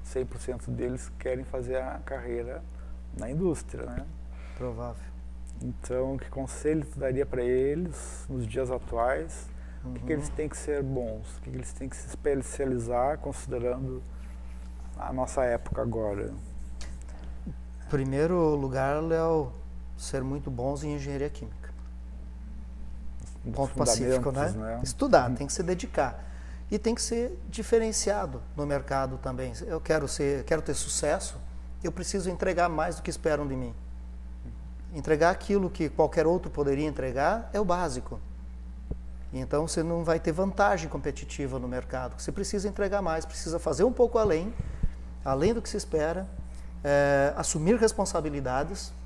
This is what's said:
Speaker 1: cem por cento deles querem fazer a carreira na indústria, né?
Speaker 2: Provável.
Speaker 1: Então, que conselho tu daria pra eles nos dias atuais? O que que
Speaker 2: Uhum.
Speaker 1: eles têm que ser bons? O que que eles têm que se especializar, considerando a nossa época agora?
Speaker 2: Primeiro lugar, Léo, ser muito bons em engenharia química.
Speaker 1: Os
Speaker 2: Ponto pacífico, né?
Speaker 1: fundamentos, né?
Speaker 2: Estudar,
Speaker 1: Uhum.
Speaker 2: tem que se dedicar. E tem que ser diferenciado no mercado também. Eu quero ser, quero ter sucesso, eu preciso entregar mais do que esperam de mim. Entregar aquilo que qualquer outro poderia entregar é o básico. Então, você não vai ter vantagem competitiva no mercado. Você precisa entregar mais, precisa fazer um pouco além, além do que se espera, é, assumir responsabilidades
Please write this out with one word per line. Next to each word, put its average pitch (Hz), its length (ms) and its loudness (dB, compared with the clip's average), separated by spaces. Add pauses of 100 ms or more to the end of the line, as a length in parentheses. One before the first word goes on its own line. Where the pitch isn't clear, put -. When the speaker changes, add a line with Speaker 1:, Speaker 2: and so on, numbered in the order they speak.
Speaker 1:
cem 131 220 -2
por 117 140 -8
cento 123 320 -6
deles 123 480 -4
querem 127 240 -2
fazer 127 340 -2
a 131 280 -4
carreira 120 580 -4 (560)
na 113 100 -4
indústria, 147 560 -2
né? 123 200 -6 (520)
Speaker 2:
Provável. 120 460 -6 (580)
Speaker 1:
Então, 127 560 -2
que - 120 -6
conselho 151 560 0
tu - 140 -8
daria 135 260 2
pra 127 180 0
eles 139 880 0
nos 127 180 -2
dias 123 240 0
atuais? 127 760 0 (360)
O 131 100 -6
que 127 60 -6
que 117 60 -8
Speaker 2:
Uhum. 156 140 0
Speaker 1:
eles 143 100 -2
têm 156 180 -2
que - 100 -6
ser 147 260 0
bons? 120 540 -2
O - 40 -10
que - 100 -10
que 127 60 -6
eles 123 160 -6
têm 135 160 -6
que - 80 -8
se - 100 -8
especializar, 131 1120 2
considerando 127 840 -2 (960)
a - 140 -4
nossa 127 320 2
época 120 380 2
agora? 110 500 0 (1600)
Speaker 2:
Primeiro 151 680 4
lugar, 135 480 2
Léo, 160 480 4 (460)
ser - 260 -2
muito 139 260 -2
bons 135 340 0
em 147 120 -2
engenharia 143 340 -2
química. - 400 -8 (1800)
Speaker 1:
Os 117 80 -4
Speaker 2:
Ponto 127 220 0
pacífico, 127 560 4
né? 139 160 2
Speaker 1:
fundamentos, 98 80 0
né? 110 280 -4
Speaker 2:
Estudar, 165 460 6
Speaker 1:
Uhum. 127 60 2
Speaker 2:
tem 139 120 -2
que - 60 -2
se - 80 -2
dedicar. 170 640 0 (480)
E 208 80 2
tem 226 160 2
que - 60 -4
ser 240 360 -2 (120)
diferenciado 202 920 2 (140)
no 147 100 -2
mercado 135 520 0
também. 127 360 -4 (140)
Eu 160 120 -2
quero 156 280 2
ser, 139 380 2
quero 160 160 2
ter 151 120 -2
sucesso, - 640 0 (460)
eu 170 80 0
preciso 185 380 -2
entregar 175 400 4
mais 160 260 2
do - 80 -8
que - 60 -2
esperam 147 360 2
de 139 100 -2
mim. 123 200 -4 (1160)
Entregar 156 380 6
aquilo 190 380 2
que 156 200 0
qualquer 156 360 4
outro 170 240 4
poderia 143 380 2
entregar 135 640 0
é - 80 2
o - 60 4
básico. 165 540 0 (1120)
Então, 143 360 0
você 165 160 0
não 170 200 2
vai 165 160 4
ter 165 120 0
vantagem 190 560 4
competitiva 139 720 -4
no 123 80 -4
mercado. 127 520 -4
Você - 120 -4
precisa 196 360 0
entregar 202 340 2
mais, 160 240 0
precisa - 340 -2
fazer 156 240 4
um 247 80 8
pouco 240 280 6
além, 196 340 4 (720)
além 139 280 6
do 233 80 0
que - 60 -6
se - 100 -2
espera, 170 500 0 (560)
é, 143 520 8
assumir 170 420 4
responsabilidades 156 1160 2 (120)